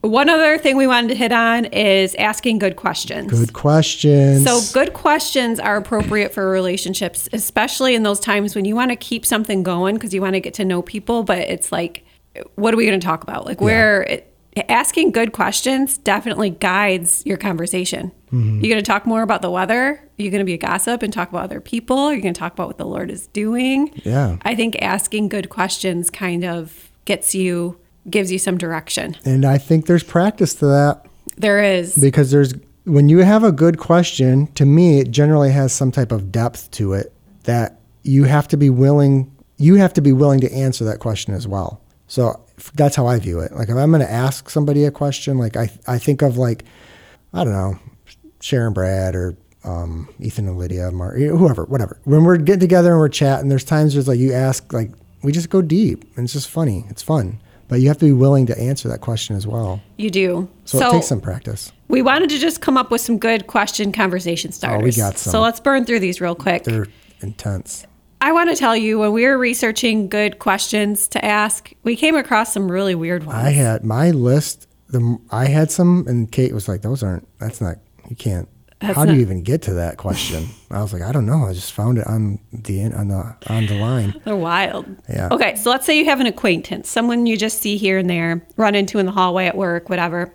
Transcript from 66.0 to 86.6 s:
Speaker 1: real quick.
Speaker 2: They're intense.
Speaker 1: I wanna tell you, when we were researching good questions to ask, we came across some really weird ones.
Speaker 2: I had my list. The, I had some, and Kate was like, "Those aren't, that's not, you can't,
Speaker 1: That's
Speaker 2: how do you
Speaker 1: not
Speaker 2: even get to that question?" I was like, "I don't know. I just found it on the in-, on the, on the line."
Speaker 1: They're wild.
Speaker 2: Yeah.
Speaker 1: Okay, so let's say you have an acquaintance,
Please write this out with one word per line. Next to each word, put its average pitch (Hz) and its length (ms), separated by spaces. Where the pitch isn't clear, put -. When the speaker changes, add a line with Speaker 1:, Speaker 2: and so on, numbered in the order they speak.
Speaker 1:
real 175 140
quick. 170 300
Speaker 2:
They're 110 240
intense. 98 640
Speaker 1:
I 277 100
wanna 339 240
tell 226 200
you, 220 240
when 214 140
we 226 120
were 269 120
researching 226 720
good 208 300
questions 208 680
to - 140
ask, 214 480
we 233 120
came 311 200
across 233 380
some 196 180
really 190 240
weird 165 300
ones. 131 120
Speaker 2:
I 131 140
had 117 340
my 123 260
list. 135 560
The, 120 300
I 117 140
had 151 260
some, 180 360
and 120 240
Kate 127 220
was 104 140
like, 101 140
"Those 117 220
aren't, 92 240
that's 107 220
not, 82 160
you 120 80
can't, 90 320
Speaker 1:
That's 202 140
Speaker 2:
how 147 100
do 160 80
you 135 60
Speaker 1:
not - 20
Speaker 2:
even 92 220
get 131 200
to 101 120
that 85 200
question?" 82 540
I 101 120
was 101 100
like, 87 100
"I 104 120
don't 127 120
know. 135 200
I 92 80
just 90 180
found 117 260
it 107 100
on 107 320
the 107 300
in-, 110 120
on 101 140
the, 101 280
on 110 200
the 101 120
line." 113 460
Speaker 1:
They're 214 100
wild. 175 500
Speaker 2:
Yeah. - 240
Speaker 1:
Okay, - 240
so 214 140
let's 262 160
say 311 120
you 302 80
have 277 140
an 247 80
acquaintance, - 640